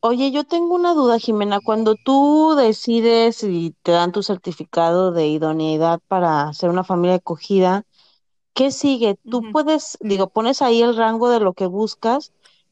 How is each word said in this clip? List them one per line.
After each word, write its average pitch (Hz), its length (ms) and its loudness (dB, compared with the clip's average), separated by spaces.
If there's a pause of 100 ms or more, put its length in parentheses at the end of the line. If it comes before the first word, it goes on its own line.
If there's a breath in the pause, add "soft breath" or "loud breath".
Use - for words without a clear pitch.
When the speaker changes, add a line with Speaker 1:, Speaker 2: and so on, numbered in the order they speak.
Speaker 1:
Oye, 247 300 0
yo 294 120 -4
tengo 339 320 -2
una 349 180 0
duda, 247 240 2
Jimena. 208 420 -2
Cuando 220 360 0
tú 294 600 2
decides 226 880 2
y 170 380 -4
te 175 100 0
dan 175 200 2
tu 202 100 -4
certificado 180 920 -2
de 165 160 0
idoneidad 156 800 0
para 156 460 0
ser 175 160 -2
una 180 140 -2
familia 180 320 0
acogida, 185 680 0 (720 soft breath)
¿qué 269 180 0
sigue? 233 460 0 (120)
Tú 240 100 -2
Speaker 2:
Ujú. 220 120 -10
Speaker 1:
puedes, 302 500 -2
digo, 190 280 -2
pones 233 320 -2
ahí 233 220 4
el 233 120 2
rango 226 340 0
de 233 100 2
lo 190 140 0
que 196 120 -4
buscas, 202 680 -4 (380 soft breath)